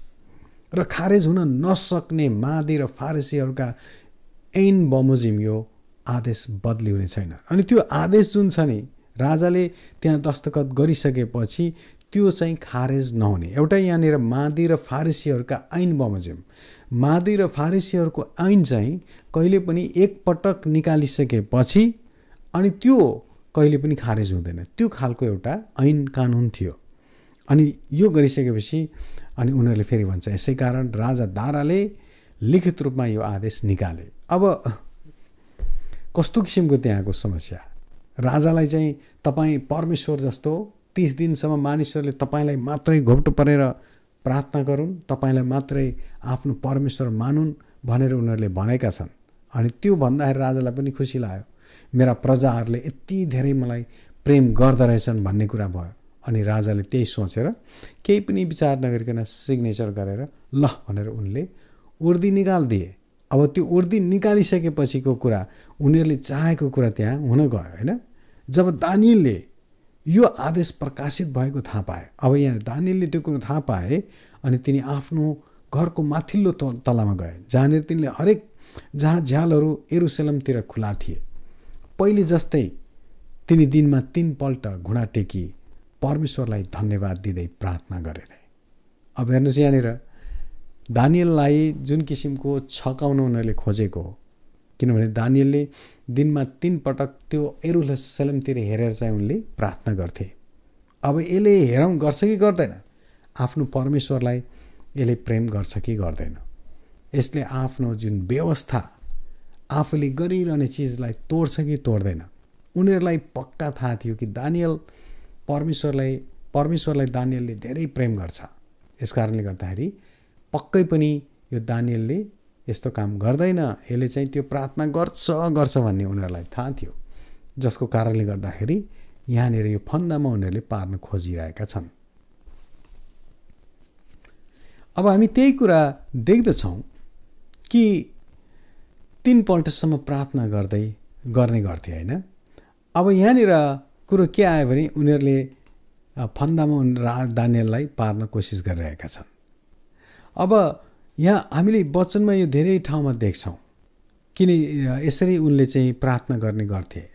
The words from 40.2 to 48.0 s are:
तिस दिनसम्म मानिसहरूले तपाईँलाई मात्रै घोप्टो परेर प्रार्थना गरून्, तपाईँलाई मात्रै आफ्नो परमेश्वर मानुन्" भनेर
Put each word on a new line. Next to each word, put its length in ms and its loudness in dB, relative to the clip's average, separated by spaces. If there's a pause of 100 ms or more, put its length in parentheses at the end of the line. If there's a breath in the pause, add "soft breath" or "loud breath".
तिस 220 0
दिनसम्म 420 0
मानिसहरूले 520 -2
तपाईँलाई 440 -2
मात्रै 460 2
घोप्टो 300 6
परेर 360 4 (560 soft breath)
प्रार्थना 400 -2
गरून्, 340 -2 (120)
तपाईँलाई 340 0
मात्रै 520 -2 (280 soft breath)
आफ्नो 300 -4
परमेश्वर 560 -2
मानुन्" 440 -2 (320 soft breath)
भनेर 280 2